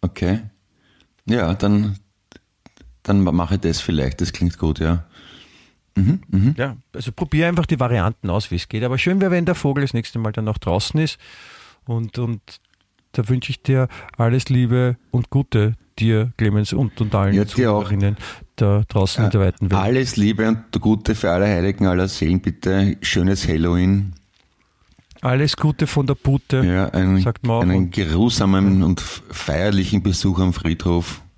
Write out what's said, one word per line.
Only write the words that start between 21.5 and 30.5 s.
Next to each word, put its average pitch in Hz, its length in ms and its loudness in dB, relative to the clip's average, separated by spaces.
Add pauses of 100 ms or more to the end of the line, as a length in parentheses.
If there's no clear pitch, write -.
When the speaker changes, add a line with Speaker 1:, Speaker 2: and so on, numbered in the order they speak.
Speaker 1:
aller 90 220 2
Seelen, 90 320 0
bitte. 95 600 0
Schönes 95 460 0
Halloween. 90 680 2 (1080)
Speaker 2:
Alles 131 340 0
Gute 151 320 0
von 143 180 0
der 135 100 0
Pute, 135 500 0
Speaker 1:
Ja, 92 240 2
einen, 92 320 2
Speaker 2:
sagt 113 260 -2
man 117 80 2
auch. 117 60 2
Speaker 1:
einen 90 160 2
Speaker 2:
Und 90 140 0
Speaker 1:
geruhsamen 98 920 2
und 90 160 2
f-, - 320 -10
feierlichen 95 720 0
Besuch 95 360 0
am 92 120 2